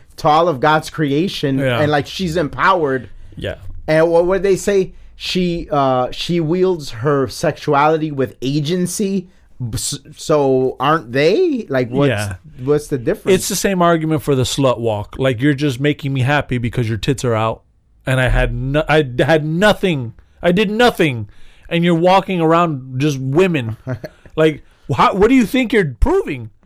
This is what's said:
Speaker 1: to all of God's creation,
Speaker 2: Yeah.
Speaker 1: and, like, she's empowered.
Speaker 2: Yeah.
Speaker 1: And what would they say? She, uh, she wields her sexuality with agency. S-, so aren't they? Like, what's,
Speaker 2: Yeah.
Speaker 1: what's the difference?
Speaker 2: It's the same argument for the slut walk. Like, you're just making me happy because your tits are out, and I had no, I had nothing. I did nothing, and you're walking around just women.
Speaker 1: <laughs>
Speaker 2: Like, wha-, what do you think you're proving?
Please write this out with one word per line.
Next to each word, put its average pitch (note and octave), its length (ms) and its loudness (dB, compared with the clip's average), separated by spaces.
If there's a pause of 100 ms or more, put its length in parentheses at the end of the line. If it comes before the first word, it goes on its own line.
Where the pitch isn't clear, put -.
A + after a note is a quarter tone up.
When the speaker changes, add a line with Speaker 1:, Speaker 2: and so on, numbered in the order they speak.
(160)
Speaker 1:
to D#3+ 120 -2
all D#3+ 200 4
of C#3+ 120 -2
God's D#3 300 2
creation, D3 680 -2
Speaker 2:
Yeah. B2+ 220 0
Speaker 1:
and, D3+ 120 2
like, D3 140 0
she's E3+ 300 -6
empowered. C#3+ 720 0 (280)
Speaker 2:
Yeah. - 200 -8 (300)
Speaker 1:
And D#3+ 240 4
what E3+ 160 4
would F#3 160 0
they F#3+ 140 2
say? F#3+ 380 0 (220)
She, F3 540 -4
uh, C3 400 0
she E3+ 300 -4
wields E3+ 500 0
her C3+ 380 0
sexuality D3+ 840 0
with C3 320 -4
agency. F3+ 840 -2 (440)
S-, C3+ 260 -8 (180)
so C3 640 0
aren't C3 320 0
they? A#3 560 2
Like, B2+ 220 -2
what's, C#3 180 2
Speaker 2:
Yeah. G#2 280 -2 (280)
Speaker 1:
what's D3 240 0
the C#3+ 100 -4
difference? F#3 420 0
Speaker 2:
It's - 80 -6
the F#3+ 80 -2
same G3 260 0
argument D#3+ 400 2
for C#3+ 120 0
the B2+ 80 2
slut B2 380 0
walk. G#2+ 380 -4
Like, C3 220 -2
you're D3 140 2
just C3+ 240 -2
making C#3+ 340 -2
me C3 100 -2
happy C3+ 360 0
because A#2 300 -2
your A2+ 100 -4
tits C3 260 -2
are A#2+ 100 0
out, A2 280 -2 (440)
and C3 140 0
I B2+ 80 2
had A#2+ 260 0
no, C3+ 340 -2
I D3+ 160 4 (160)
had D3+ 240 2
nothing. E3 720 0 (280)
I F3 100 2
did G3 180 2
nothing, F#3+ 580 0 (400)
and E3+ 160 0
you're F3 100 4
walking F3+ 460 2
around D#3+ 600 0
just C#3+ 180 0
women. C3+ 580 0 (100)
Speaker 1:
<laughs> - 0 - (500)
Speaker 2:
Like, D#3 280 2 (240)
wha-, F3 260 2
what G3+ 140 4
do C4 80 4
you A#3 100 4
think B3+ 260 -2
you're F3 280 2
proving? D#3+ 500 0 (160)